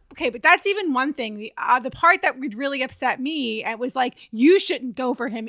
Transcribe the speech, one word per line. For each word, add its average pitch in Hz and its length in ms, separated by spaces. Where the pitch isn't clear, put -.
okay, 285 180
but 226 100
that's - 240
even 392 260
one 262 220
thing. 220 240
The, 214 220
uh, 247 200
the 240 120
part 359 320
that 285 160
would 262 160
really 277 260
upset 254 400
me, 254 420
and 220 160
was 247 160
like, 254 200
"You 294 280
shouldn't 262 360
go 254 180
for 240 160
him 226 200